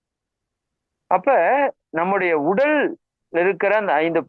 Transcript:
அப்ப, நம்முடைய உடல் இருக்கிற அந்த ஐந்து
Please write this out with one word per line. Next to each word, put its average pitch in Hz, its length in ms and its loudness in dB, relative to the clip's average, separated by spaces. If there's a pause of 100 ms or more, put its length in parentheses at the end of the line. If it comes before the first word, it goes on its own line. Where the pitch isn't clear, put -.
(1080)
அப்ப, 233 640 2 (160)
நம்முடைய 175 480 -2
உடல் 254 600 0 (320)
இருக்கிற 190 460 0
அந்த 196 180 0
ஐந்து 160 360 0